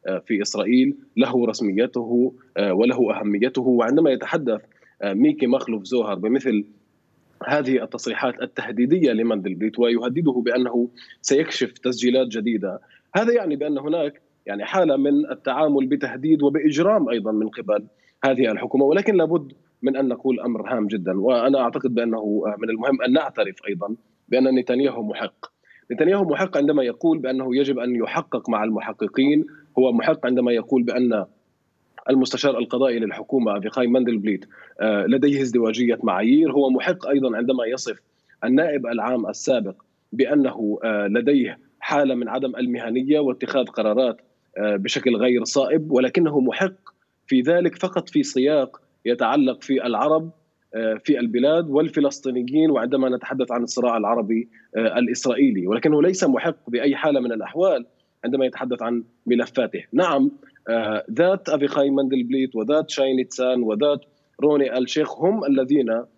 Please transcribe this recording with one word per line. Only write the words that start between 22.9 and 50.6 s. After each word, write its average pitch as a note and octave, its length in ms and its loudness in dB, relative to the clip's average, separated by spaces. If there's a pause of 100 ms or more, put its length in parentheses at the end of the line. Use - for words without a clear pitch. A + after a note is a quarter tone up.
أن B2 120 0
نعترف B2 420 -2 (120)
أيضًا G2+ 280 -6 (340)
بأن C3 260 2
نتنياهو B2 480 -2
محق. - 420 -8 (460)
نتنياهو F3+ 320 2
محق F3 340 -2
عندما C#3+ 260 2
يقول D3+ 360 0
بأنه B2+ 380 -4
يجب C3+ 220 0
أن B2 160 -2
يحقق A#2 540 -4
مع G#2+ 140 0
المحققين، A2+ 840 0 (340)
هو B2+ 140 6
محق D3+ 320 0
عندما B2 260 0
يقول A#2+ 320 0
بأن A#2 420 0 (840)
المستشار C3 480 2
القضائي A#2+ 420 0
للحكومة A2 580 -2
أفيخاي A2 300 -2
ماندلبليت، A2+ 580 0 (360)
آه، G#2 240 0
لديه C#3 360 2
ازدواجية A#2 600 0
معايير، A#2+ 480 4
هو C3+ 180 2
محق D3 380 -2
أيضًا C3 300 0
عندما B2 280 -2
يصف A#2+ 340 -6 (440)
النائب C#3 420 2
العام A#2 420 -2
السابق G#2+ 480 -2 (380)
بأنه، B2 720 0
آه، G#2 240 0
لديه A#2+ 520 2 (200)
حالة C#3+ 360 0
من A#2 140 -6
عدم B2+ 260 -4
المهنية B2 640 0
واتخاذ B2+ 460 -2
قرارات A2 560 0 (360)
آه، G#2 180 0
بشكل A#2 400 0
غير A#2+ 280 2
صائب، D3+ 480 0
ولكنه C#3+ 480 2
محق F#3 340 0 (540)
في C3 140 4
ذلك F3 340 2
فقط F3+ 340 -4
في D3 140 2
سياق C3+ 580 0 (240)
يتعلق B2 580 2
في C3 220 0
العرب، D3 460 0 (440)